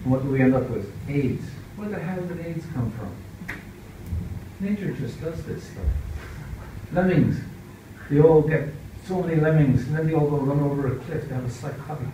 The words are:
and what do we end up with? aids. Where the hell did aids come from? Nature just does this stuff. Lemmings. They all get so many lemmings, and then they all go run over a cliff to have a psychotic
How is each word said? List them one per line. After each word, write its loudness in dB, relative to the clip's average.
and 2
what 4
do -2
we 4
end 8
up 2
with? -4
aids. 0
Where -8
the -4
hell -4
did -6
aids -6
come -2
from? -8
Nature -2
just -6
does -6
this -8
stuff. -12
Lemmings. 4
They 4
all 10
get 2
so -2
many 4
lemmings, 6
and 0
then 2
they 2
all 4
go 2
run 2
over 2
a 0
cliff -6
to -6
have -4
a -4
psychotic -8